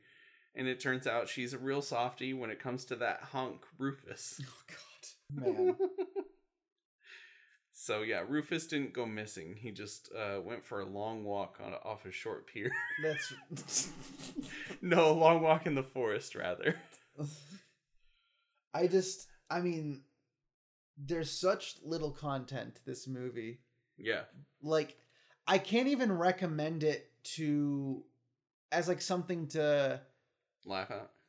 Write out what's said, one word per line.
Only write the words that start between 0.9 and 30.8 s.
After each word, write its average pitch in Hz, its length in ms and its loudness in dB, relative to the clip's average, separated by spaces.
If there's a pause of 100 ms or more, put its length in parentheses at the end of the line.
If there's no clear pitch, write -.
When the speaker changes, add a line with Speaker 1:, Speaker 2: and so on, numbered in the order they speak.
Speaker 1:
out 117 220 0
she's 123 240 -4
a 135 60 -8
real 135 240 0
softie 127 520 -2
when 123 160 -4
it 107 80 -8
comes 127 280 -6
to 127 100 -4
that 110 240 0 (120)
hunk 131 320 -6 (140)
Rufus. - 680 -6
Speaker 2:
<laughs> - 40 -16 (880)
Oh, - 80 -6
God. 370 80 4
Man. 370 260 4
Speaker 1:
<laughs> 381 60 4 (1900)
So, 107 240 -2
yeah, 107 240 0
Rufus 151 400 0
didn't 143 280 -2
go 123 120 -2
missing. 107 500 -8
He 110 140 -10
just, 101 420 -12
uh, 101 280 -4
went 104 240 -8
for 104 160 -6
a 98 60 -6
long 107 380 -6
walk 101 400 -4
on, - 80 -8 (120)
off 104 220 -8
a 95 40 -10
short - 360 -8
pier. 110 240 -4 (160)
<laughs> - 160 -6
Speaker 2:
That's 156 320 -2 (960)
<laughs> - 500 -8
Speaker 1:
No, 170 280 8
a - 20 8
long 165 300 10
walk 160 240 6
in 160 80 2
the 135 80 2
forest, 117 520 0
rather. 147 420 0 (2000)
Speaker 2:
I 170 120 6
just, 185 420 2 (220)
I 170 100 0
mean, 156 420 0 (960)
there's 147 320 -2
such - 540 2
little 160 260 -2
content 135 680 -4
to - 100 -20
this 131 200 -8
movie. 123 540 -6 (380)
Speaker 1:
Yeah. 107 240 0 (400)
Speaker 2:
Like, 156 340 2 (500)
I 170 120 6
can't 233 300 4
even 254 220 4
recommend 165 720 2
it 156 280 2 (260)
to, 143 680 2 (680)
as, 165 160 2
like, 180 140 0
something 175 460 -2
to 143 520 4 (640)
Speaker 1:
Laugh 95 260 -4